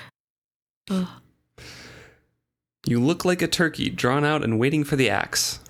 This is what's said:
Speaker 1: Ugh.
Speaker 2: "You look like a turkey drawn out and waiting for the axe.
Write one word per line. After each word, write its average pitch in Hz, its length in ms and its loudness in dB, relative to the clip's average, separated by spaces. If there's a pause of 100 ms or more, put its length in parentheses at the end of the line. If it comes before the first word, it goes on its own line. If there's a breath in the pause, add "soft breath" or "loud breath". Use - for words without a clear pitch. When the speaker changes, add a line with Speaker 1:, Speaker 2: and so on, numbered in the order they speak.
(880 loud breath)
Speaker 1:
Ugh. 185 180 0 (1800 loud breath)
Speaker 2:
"You 120 160 2
look 165 240 0
like 180 160 2
a 165 60 2
turkey 160 420 0
drawn 135 340 0
out 151 200 2
and 113 160 0
waiting 143 240 2
for 143 120 -2
the 127 140 4
axe. - 500 -2 (100)